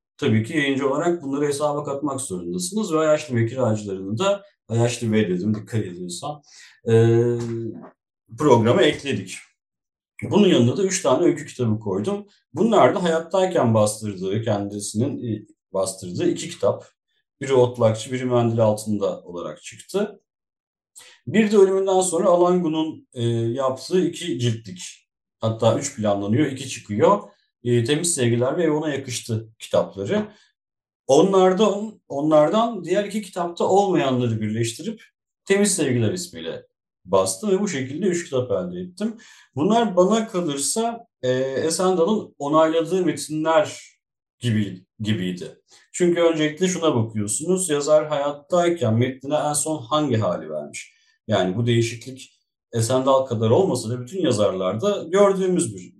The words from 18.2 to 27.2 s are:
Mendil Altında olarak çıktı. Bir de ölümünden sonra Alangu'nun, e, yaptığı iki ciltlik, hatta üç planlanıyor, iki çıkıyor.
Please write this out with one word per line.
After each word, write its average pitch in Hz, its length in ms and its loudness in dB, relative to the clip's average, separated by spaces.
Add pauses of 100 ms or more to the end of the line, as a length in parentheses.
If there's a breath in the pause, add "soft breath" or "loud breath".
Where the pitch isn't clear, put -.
Mendil 117 340 2
Altında 104 640 0
olarak 85 420 -12
çıktı. - 580 -8 (1080 loud breath)
Bir 202 240 2
de 220 60 4
ölümünden 190 420 4
sonra 180 300 0
Alangu'nun, 175 840 2
e, 120 160 -6
yaptığı 131 720 -2
iki 156 380 -4
ciltlik, - 720 -6 (300)
hatta 113 400 0
üç - 160 -8
planlanıyor, 104 500 0
iki - 240 -8
çıkıyor. 120 500 0 (440 loud breath)